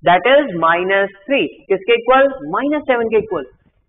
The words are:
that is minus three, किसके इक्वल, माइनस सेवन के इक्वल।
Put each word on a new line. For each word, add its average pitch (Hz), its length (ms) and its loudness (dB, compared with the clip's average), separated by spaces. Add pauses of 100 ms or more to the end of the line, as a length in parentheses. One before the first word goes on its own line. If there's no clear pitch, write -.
that 180 240 2
is 277 200 2 (140)
minus 190 500 0 (140)
three, 247 160 0 (240)
किसके 190 320 0
इक्वल, 262 260 4 (240)
माइनस 285 380 -4
सेवन 233 240 0
के 220 40 4
इक्वल। 170 280 -6 (420)